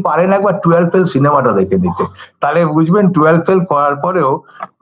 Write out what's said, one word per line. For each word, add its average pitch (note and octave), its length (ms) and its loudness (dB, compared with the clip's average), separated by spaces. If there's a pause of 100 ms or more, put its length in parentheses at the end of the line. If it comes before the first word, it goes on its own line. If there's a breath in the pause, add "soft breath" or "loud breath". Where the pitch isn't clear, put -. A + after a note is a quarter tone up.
পারেন E3 240 0
একবার G3 280 0
টুয়েলভ E3+ 300 2
ফেল F#3 140 2
সিনেমাটা C#3+ 480 0
দেখে F#2+ 260 0
নিতে, F2 260 -2 (340 loud breath)
তাহলে D3+ 220 -2 (140)
বুঝবেন E3 380 2
টুয়েলভ D#3+ 320 2
ফেল F#3+ 200 2
করার C#3+ 320 0
পরেও E3 340 -2 (520 loud breath)